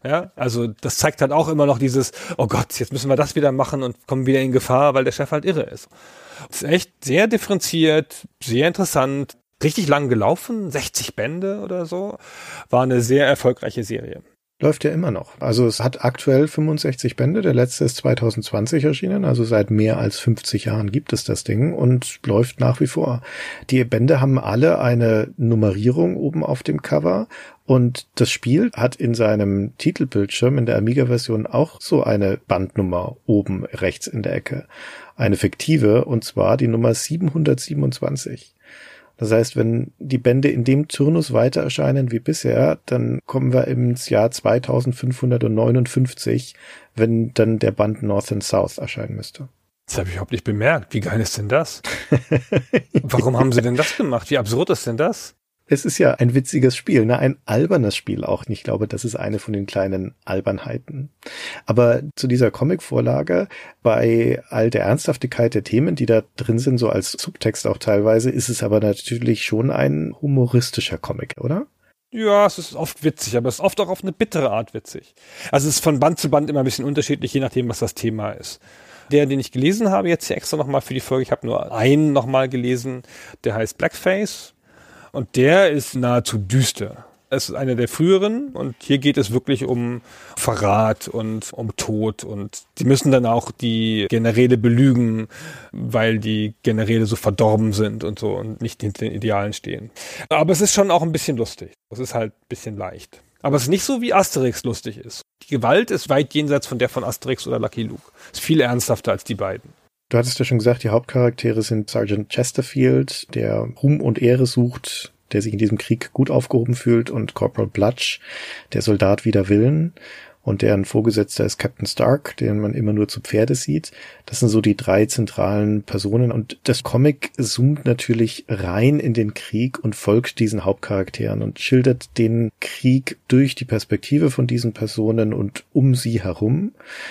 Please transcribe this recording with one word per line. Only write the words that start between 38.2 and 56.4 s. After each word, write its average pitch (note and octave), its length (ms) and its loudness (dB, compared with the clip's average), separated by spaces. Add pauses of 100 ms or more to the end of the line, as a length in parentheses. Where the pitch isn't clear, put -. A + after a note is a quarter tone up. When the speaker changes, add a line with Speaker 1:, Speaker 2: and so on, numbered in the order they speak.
Speaker 2:
Das A2 140 -2
heißt, A2+ 240 2
wenn A#2 420 0
die C3 200 -4
Bände C3 320 4
in A#2+ 160 0
dem C#3 240 2
Turnus D#3 420 0
weiter A#2+ 300 2
erscheinen C3+ 500 0
wie A#2 80 -2
bisher, C3 680 0
dann A#2+ 400 -2
kommen C3 280 -2
wir B2 120 2
ins B2 440 -2
Jahr A2 200 4
zweitausendfünfhundertneunundfünfzig, B2 2250 0 (400)
wenn A2+ 380 2
dann A2+ 240 2
der G#2+ 140 2
Band G#2+ 320 -2
North G#2 300 -2
and G2+ 100 -4
South - 340 -2
erscheinen - 380 -8
müsste. B2+ 320 -14 (400)
Speaker 1:
Das - 120 -6
habe F#2 100 -4
ich F2+ 60 -8
überhaupt G2+ 180 -8
nicht - 100 -6
bemerkt. A2 500 0
Wie A#2 60 0
geil A2 220 -2
ist - 160 -4
denn G#2 100 -6
das? D3 340 0 (600)
Speaker 2:
<laughs> - 600 0
Speaker 1:
Warum B2 360 0
haben C3 140 0
sie A#2 80 0
denn B2 160 -2
das - 180 -2
gemacht? C3 360 -4
Wie C#3 60 2
absurd A#2+ 340 0
ist - 140 -2
denn A#2 120 -4
das? F3 380 -4 (320)
Speaker 2:
Es - 160 2
ist - 140 -4
ja C#3+ 160 4
ein A#2+ 220 2
witziges C3 400 2